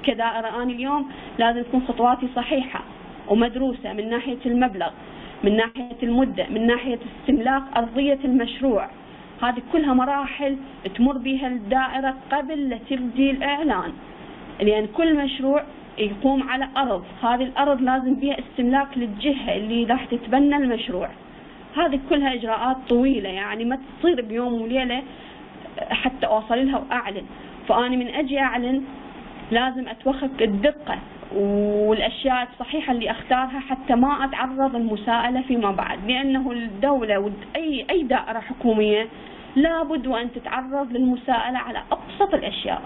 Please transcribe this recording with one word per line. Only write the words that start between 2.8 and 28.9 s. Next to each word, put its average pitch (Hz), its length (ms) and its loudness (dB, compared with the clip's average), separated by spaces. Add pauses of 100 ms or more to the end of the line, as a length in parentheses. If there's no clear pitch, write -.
ومدروسة 233 680 2
من 214 160 -4
ناحية 240 360 -2
المبلغ، 240 440 2 (540)
من 208 140 6
ناحية 240 460 -2
المدة، 233 460 2
من 220 180 2
ناحية 240 320 2 (220)
استملاك 262 420 2 (140)
أرضية 269 480 2
المشروع. 247 640 2 (560)
هذه 240 180 0 (100)
كلها 294 220 4
مراحل 277 640 2 (380)
تمر 262 220 4
بها 269 300 -2
الدائرة 254 680 0 (160)
قبل 285 380 -2
لا 226 80 -4 (120)
تبدي 262 420 2
الإعلان، 269 640 0 (680)
لأن 214 260 4
كل 320 280 4
مشروع 277 480 2 (340)
يقوم 254 520 0
على 262 180 -2 (100)
أرض، 220 280 0 (180)
هذه 247 200 2
الأرض 269 380 2
لازم 262 340 2
بها 277 240 -2
استملاك 262 480 2 (100)
للجهة 240 580 -2
اللي 220 280 0
راح 233 220 0
تتبنى 269 500 2
المشروع. 226 540 0 (680)
هذه 294 220 2 (100)
كلها 285 240 4
إجراءات 240 440 0 (120)
طويلة، 240 400 4
يعني 208 360 -4
ما 262 140 0 (200)
تصير 320 220 4
بيوم 233 400 -2
وليلة 247 420 0 (840)
حتى 254 360 -2
أوصل 220 400 2
لها 269 120 2
وأعلن. 214 480 -4 (420)
فأنا 240 280 4
من 247 120 0
أجي 269 320 0
أعلن 254 440 0 (680)